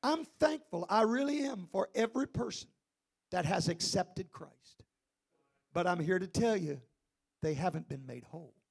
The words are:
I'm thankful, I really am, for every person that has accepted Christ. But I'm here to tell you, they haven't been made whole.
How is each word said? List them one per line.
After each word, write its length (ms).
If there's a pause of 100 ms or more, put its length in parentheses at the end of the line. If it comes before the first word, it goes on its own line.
I'm 200 (160)
thankful, 480
I 140
really 400
am, 300
for 220
every 340
person 420 (640)
that 140
has 220
accepted 640
Christ. 520 (920)
But 140
I'm 120
here 200
to 80
tell 280
you, 240 (640)
they 140
haven't 340
been 160
made 180
whole. 300 (180)